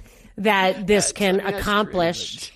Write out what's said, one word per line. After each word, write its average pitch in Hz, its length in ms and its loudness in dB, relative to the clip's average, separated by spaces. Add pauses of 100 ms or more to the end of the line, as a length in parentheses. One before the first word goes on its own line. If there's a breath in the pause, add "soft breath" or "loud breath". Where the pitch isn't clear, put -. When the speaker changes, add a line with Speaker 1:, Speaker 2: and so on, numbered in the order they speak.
(380 loud breath)
Speaker 1:
that 190 480 2
this 202 220 4
Speaker 2:
That's, - 40 -4
Speaker 1:
can 196 160 -2
Speaker 2:
I 190 160 2
mean, 196 80 -2
that's 196 120 -6
true, 208 80 -2
Speaker 1:
accomplish. - 840 -2